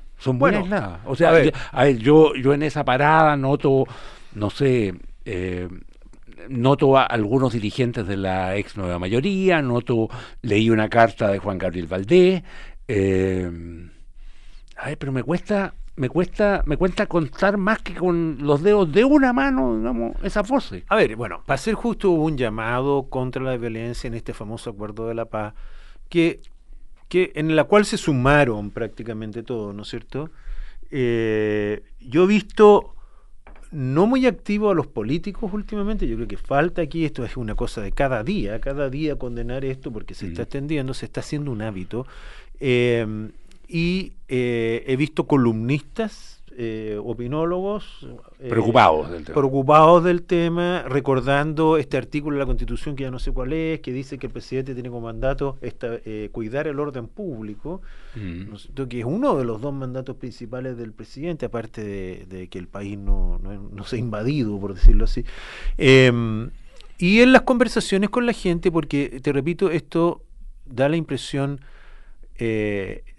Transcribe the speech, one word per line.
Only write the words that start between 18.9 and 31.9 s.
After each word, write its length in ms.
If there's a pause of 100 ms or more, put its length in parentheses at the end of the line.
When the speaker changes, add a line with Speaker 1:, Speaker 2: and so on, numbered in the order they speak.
Speaker 1:
de 120
una 280
mano, 460
digamos, 440
esas 240
voces. 420
Speaker 2:
A 80
ver, 200
bueno, 300
para 100
ser 160
justo, 380
hubo 140
un 120
llamado 720
contra 340
la 140
violencia 520
en 60
este 200
famoso 340
acuerdo 400
de 60
la 100
paz, 300 (520)
que, 360 (680)
que, 260
en 220
la 80
cual 220
se 100
sumaron 720
prácticamente 720
todos, 320
¿no 80
es 60
cierto? 420 (600)
Eh, 920 (180)